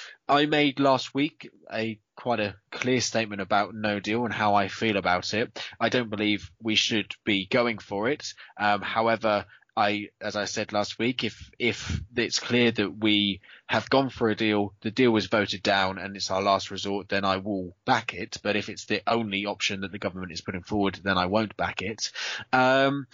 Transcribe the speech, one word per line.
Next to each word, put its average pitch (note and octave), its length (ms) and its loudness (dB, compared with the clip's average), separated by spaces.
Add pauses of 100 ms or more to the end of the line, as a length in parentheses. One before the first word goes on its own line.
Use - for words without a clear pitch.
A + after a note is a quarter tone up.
(280)
I C#3+ 200 4
made D3 320 2
last C3+ 340 2
week C#3+ 360 -4 (220)
a A2 280 -4 (160)
quite A2+ 240 -2
a G2+ 160 -2 (160)
clear B2 280 0
statement G#2 440 -2
about G2+ 320 0
no G#2+ 240 -2
deal G#2+ 260 0
and G2+ 80 -4
how G#2 220 2
I G2 140 2
feel A2 280 0
about F2+ 380 0
it. - 280 -4 (160)
I A2+ 100 2
don't A#2+ 200 0
believe G#2 400 0 (120)
we A2 140 0
should - 380 0 (100)
be G2 220 0
going A#2+ 320 2
for G2+ 320 -4
it. - 240 -6 (240)
Um, G#2 240 2
however, A2 640 2 (320)
I, G#2 300 0 (120)
as G2+ 160 -6
I G2+ 100 -2
said G#2+ 280 -4
last G#2 240 -2
week, B2 260 -2
if, - 360 -8
if - 420 -2 (140)
it's A#2 240 0
clear A#2+ 320 2
that G#2 260 -2
we G#2 440 2 (260)
have A2+ 220 -2
gone C3+ 200 4
for A#2 200 0
a G#2 60 0
deal, G#2 460 0
the A2+ 80 -4
deal B2 220 6
was G#2 160 4
voted G2+ 340 0
down F#2+ 380 2
and G2 160 -10
it's F#2+ 160 -6
our F#2+ 100 0
last G2 300 2
resort, G2 380 -6
then G2 160 0
I F#2+ 120 2
will F#2+ 380 -6 (100)
back A#2 300 0
it. F#2+ 260 -10
But G#2 140 0
if G#2 140 -4
it's F2+ 160 -12
the G#2 200 -2
only G#2 400 0
option G2+ 360 -4
that F#2+ 100 -6
the G#2 80 -10
government F#2 320 -6
is E2 100 -10
putting F#2 220 -8
forward, G2 400 0
then F#2+ 140 2
I F2+ 80 2
won't G#2 320 0
back F2 240 -4
it. G#2 280 -6 (440)
Um, C3+ 600 4